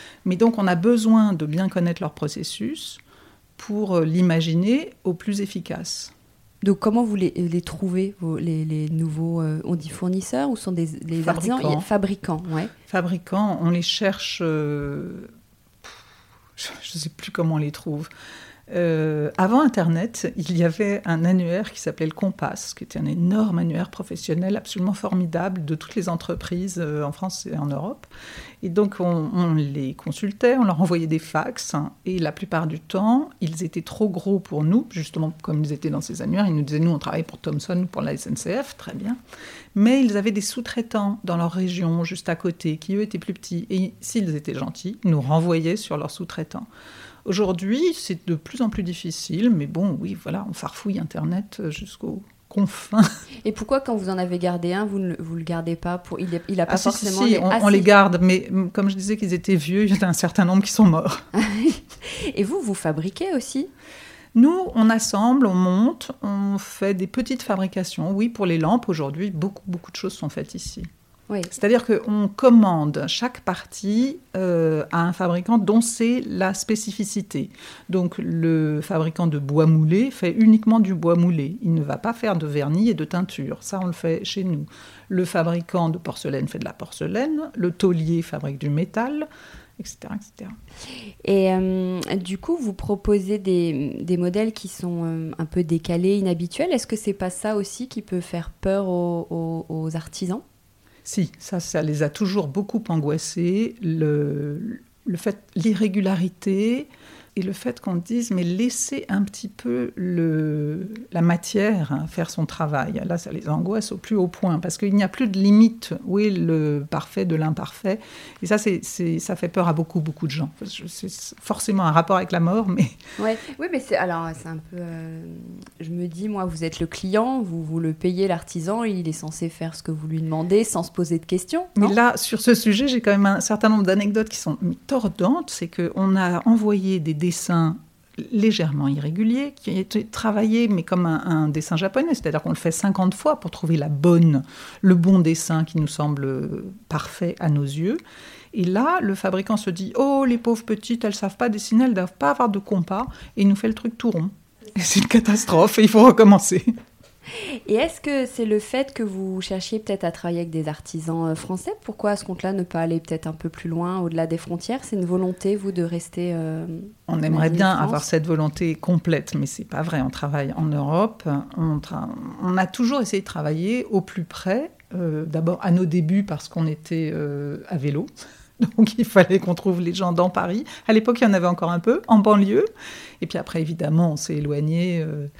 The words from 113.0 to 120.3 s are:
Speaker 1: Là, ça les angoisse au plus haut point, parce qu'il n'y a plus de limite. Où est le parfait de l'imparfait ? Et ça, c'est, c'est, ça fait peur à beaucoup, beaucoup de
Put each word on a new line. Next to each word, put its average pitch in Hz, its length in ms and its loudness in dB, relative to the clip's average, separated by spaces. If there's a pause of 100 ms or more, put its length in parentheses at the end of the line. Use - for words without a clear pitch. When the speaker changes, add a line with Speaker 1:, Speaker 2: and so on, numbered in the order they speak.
Speaker 1:
Là, 170 140 -2
ça - 120 -12
les - 160 -8
angoisse 185 440 -2
au 185 60 -8
plus - 180 -4
haut 180 120 2
point, 175 300 0
parce 175 220 -6
qu'il 202 160 2
n'y 202 80 6
a 190 40 2
plus 233 200 0
de 190 100 -2
limite. 214 560 6 (120)
Où 190 120 0
est 208 140 2
le 156 580 0
parfait 185 360 -4
de 165 100 0
l'imparfait ? 156 640 -2 (420)
Et 180 60 -6
ça, 208 100 2
c'est, 208 240 0
c'est, 165 380 -2
ça 180 160 -6
fait 170 140 -4
peur 175 180 0
à 165 60 2
beaucoup, 165 260 -2
beaucoup 156 260 -4
de 139 60 -2